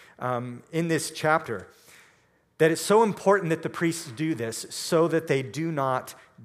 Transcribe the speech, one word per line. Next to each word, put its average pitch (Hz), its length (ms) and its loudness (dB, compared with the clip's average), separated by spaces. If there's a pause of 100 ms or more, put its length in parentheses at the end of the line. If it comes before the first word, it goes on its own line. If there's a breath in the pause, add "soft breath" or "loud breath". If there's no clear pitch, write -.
(180 loud breath)
um, 123 520 -6
in 165 180 -2
this 160 220 -2
chapter 151 580 -2 (880 soft breath)
that 160 120 6
it's 160 100 -2
so 214 220 6
important 196 480 2
that 160 120 -2
the 170 60 -4
priests 165 440 -2
do 156 220 -2
this 117 360 -6
so 170 380 2
that 160 180 0
they 139 160 2
do 147 300 -6
not 131 420 -2 (300 loud breath)